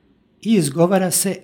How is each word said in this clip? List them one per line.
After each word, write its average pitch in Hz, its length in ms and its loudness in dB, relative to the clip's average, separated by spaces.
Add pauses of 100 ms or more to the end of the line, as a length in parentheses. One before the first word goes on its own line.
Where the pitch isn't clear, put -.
(420)
i 220 120 -2
izgovara 175 580 2
se - 320 -4